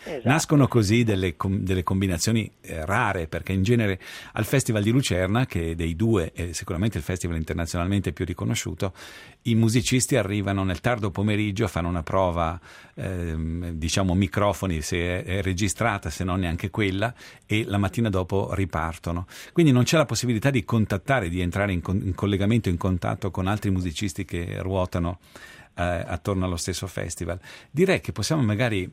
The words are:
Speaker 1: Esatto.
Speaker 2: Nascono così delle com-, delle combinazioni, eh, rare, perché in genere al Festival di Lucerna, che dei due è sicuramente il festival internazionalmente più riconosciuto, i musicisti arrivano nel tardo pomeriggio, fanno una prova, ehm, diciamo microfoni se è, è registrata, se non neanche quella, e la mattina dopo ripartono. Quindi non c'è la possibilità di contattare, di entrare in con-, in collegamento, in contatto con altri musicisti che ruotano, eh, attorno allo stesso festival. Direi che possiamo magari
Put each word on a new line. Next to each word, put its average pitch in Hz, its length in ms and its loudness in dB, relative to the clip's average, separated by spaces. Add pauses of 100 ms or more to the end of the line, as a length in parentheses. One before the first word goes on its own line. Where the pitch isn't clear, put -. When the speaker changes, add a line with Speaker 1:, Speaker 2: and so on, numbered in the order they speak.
Speaker 1:
Esatto. 143 240 -4
Speaker 2:
Nascono 143 400 4
così 113 360 4
delle 95 320 0
com-, 98 240 0
delle 92 240 0
combinazioni, 98 680 0 (100)
eh, 82 220 -8
rare, 95 440 0
perché 85 260 -4
in 95 80 2
genere 104 380 2 (340)
al 113 120 0
Festival 117 360 2
di 101 80 2
Lucerna, 113 560 2
che 82 300 -2
dei 82 200 -2
due 101 380 2
è 87 200 -6
sicuramente 95 440 -2
il 76 60 -6
festival 90 340 -4
internazionalmente 85 760 -2
più 90 140 -4
riconosciuto, 95 640 -4 (520)
i 117 100 2
musicisti 117 600 4
arrivano 98 480 0
nel 95 180 -2
tardo 110 300 0
pomeriggio, 104 560 0
fanno 85 200 -2
una 87 160 -2
prova, 87 560 0 (360)
ehm, 85 760 -4
diciamo 85 420 0
microfoni 95 680 2
se 90 160 -2
è, 87 260 -2
è 95 180 -2
registrata, 95 680 0
se - 140 -6
non 92 160 0
neanche 87 300 -2
quella, 104 440 -2 (320)
e 107 200 0
la 101 120 0
mattina 104 320 2
dopo 95 440 0
ripartono. 87 720 -4 (280)
Quindi 160 180 6
non 123 120 6
c'è 165 140 2
la 147 80 6
possibilità 120 440 0
di 135 160 0
contattare, 107 640 0
di 90 100 -2
entrare 95 320 0
in 87 100 0
con-, 95 200 0
in 95 140 -2
collegamento, 101 520 2
in 87 100 0
contatto 95 540 -2
con 92 160 -2
altri 104 220 0
musicisti 92 560 -2
che 95 400 -6
ruotano, 92 540 0 (560)
eh, 87 80 -2
attorno 90 600 -2
allo 90 120 -2
stesso 92 300 -6
festival. 87 520 -6 (300)
Direi 175 320 2
che - 100 -8
possiamo 147 300 0
magari 104 520 0